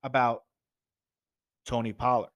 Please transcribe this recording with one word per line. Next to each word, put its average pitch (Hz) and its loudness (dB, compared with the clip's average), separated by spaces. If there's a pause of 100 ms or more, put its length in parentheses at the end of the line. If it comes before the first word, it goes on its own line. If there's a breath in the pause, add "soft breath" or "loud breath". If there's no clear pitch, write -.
about 127 0 (1200)
Tony 113 -4
Pollard. 120 0